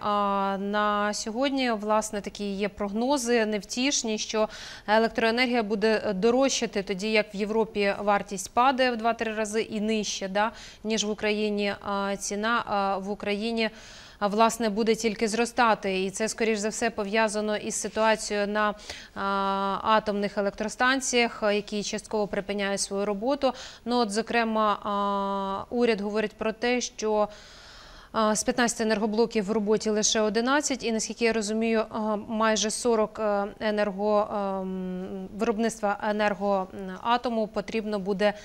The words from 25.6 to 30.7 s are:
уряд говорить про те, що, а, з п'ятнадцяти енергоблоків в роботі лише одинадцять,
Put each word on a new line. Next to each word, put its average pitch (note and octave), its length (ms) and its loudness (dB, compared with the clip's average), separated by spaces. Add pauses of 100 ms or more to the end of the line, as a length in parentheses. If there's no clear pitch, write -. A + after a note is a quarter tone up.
уряд A#3 260 2
говорить G#3 320 -2
про A3 200 -4
те, A#3+ 280 0
що, G#3+ 480 0 (840)
а, G#3+ 240 2
з - 80 -2
п'ятнадцяти A#3+ 400 0
енергоблоків A3 600 2
в F#3 60 -2
роботі G#3+ 400 2
лише G#3+ 300 2
одинадцять, A#3 640 2